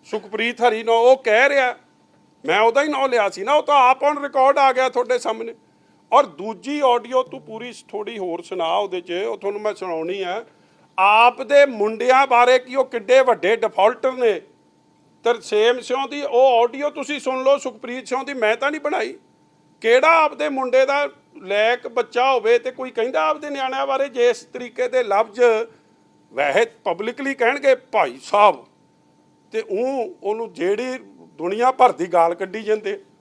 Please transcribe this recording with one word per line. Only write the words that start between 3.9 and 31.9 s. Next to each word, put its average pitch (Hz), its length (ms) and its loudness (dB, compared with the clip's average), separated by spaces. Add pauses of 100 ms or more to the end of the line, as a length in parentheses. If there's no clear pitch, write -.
ਆਪ 262 140 0
on 294 80 2
record 277 460 0
ਆ 269 140 4
ਗਿਆ 254 160 0
ਤੁਹਾਡੇ 247 300 -2
ਸਾਹਮਣੇ। 226 360 -8 (580)
ਔਰ 269 140 4
ਦੂਜੀ 202 540 -10
ਆਡੀਓ 247 420 0
ਤੂੰ 254 200 -12
ਪੂਰੀ 226 300 -14 (160)
ਥੋੜ੍ਹੀ 214 300 -10
ਹੋਰ 175 240 -8
ਸੁਣਾ 175 340 -4
ਉਹਦੇ 190 240 -4
'ਚ, 175 120 -12
ਉਹ 202 260 -6
ਤੁਹਾਨੂੰ 202 220 -6
ਮੈਂ 208 140 -4
ਸੁਣਾਉਣੀ 180 500 -6
ਹੈ। 190 200 -8 (540)
ਆਪ 220 440 4
ਦੇ 285 240 6
ਮੁੰਡਿਆਂ 240 600 2
ਬਾਰੇ 247 320 4
ਕਿ 254 180 -6
ਉਹ 262 80 2
ਕਿੱਡੇ 247 360 2
ਵੱਡੇ 220 360 2
ਡਿਫਾਲਟਰ 226 560 0
ਨੇ। 233 300 0 (840)
ਤਰਸੇਮ 233 560 0
ਸਿੰਘ 269 280 -6
ਦੀ 285 140 -8
ਉਹ 247 400 4
ਆਡੀਓ 269 280 -2
ਤੁਸੀਂ 285 300 -8
ਸੁਣ 262 220 -4
ਲਓ, 269 160 2
ਸੁਖਪ੍ਰੀਤ 247 480 -12
ਸਿੰਘ 262 180 -6
ਦੀ 277 100 -10
ਮੈਂ 220 220 0
ਤਾਂ 269 140 -2
ਨਹੀਂ 302 100 -8
ਬਣਾਈ। 294 380 -6 (600)
ਕਿਹੜਾ 302 440 4
ਆਪਦੇ 294 240 -4
ਮੁੰਡੇ 262 380 0
ਦਾ 277 220 -2 (280)
ਲਾਇਕ 214 520 -2
ਬੱਚਾ 240 440 0
ਹੋਵੇ 233 260 2
ਤੇ 254 120 -4
ਕੋਈ 262 200 -12
ਕਹਿੰਦਾ 262 380 -2
ਆਪਦੇ 302 220 -4
ਨਿਆਣਿਆਂ 269 360 -4
ਬਾਰੇ 269 220 -2
ਜੇ 240 220 2
ਇਸ 233 140 -6
ਤਰੀਕੇ 247 440 -8
ਦੇ 247 140 -2
ਲਫ਼ਜ਼ 208 380 -2 (920)
ਵੈਸੇ 143 340 0 (180)
ਪਬਲਿਕਲੀ 233 500 -6
ਕਹਿਣਗੇ 262 400 2
ਭਾਈ 160 480 -4
ਸਾਹਿਬ, 202 420 2 (880)
ਤੇ 220 80 -6
ਉਹ, 226 640 -6
ਉਹਨੂੰ 214 300 -6
ਜਿਹੜੀ 214 460 -4 (140)
ਦੁਨੀਆ 190 600 -4
ਭਰ - 200 2